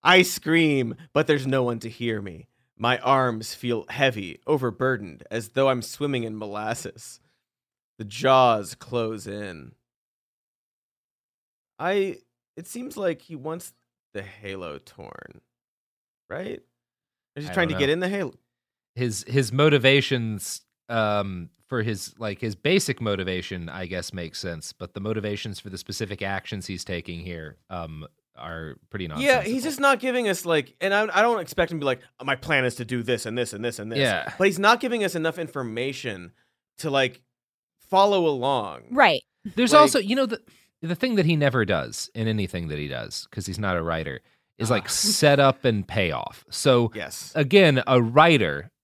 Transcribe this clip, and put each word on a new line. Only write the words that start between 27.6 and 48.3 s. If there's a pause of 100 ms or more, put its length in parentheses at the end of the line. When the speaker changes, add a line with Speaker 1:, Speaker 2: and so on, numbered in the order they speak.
Speaker 2:
um, (280)
are (140)
pretty
Speaker 1:
Yeah,
Speaker 2:
nonsensical.
Speaker 1:
he's
just
not
giving
us,
like,
and
I,
I
don't
expect
him
to
be
like, (220)
"My
plan
is
to
do
this
and
this
and
this
and
this."
Speaker 2:
Yeah.
Speaker 1:
But
he's
not
giving
us
enough
information (480)
to,
like, (720)
follow
along.
Speaker 3:
Right. (340)
Speaker 2:
There's
Speaker 1:
Like
Speaker 2:
also,
you
know,
the, (420)
the
thing
that
he
never
does
in
anything
that
he
does,
'cause
he's
not
a
writer, (360)
is,
like,
Speaker 1:
Uh.
<laughs>
Speaker 2:
set
up
and
payoff.
So,
Speaker 1:
Yes.
Speaker 2:
again,
a
writer (140)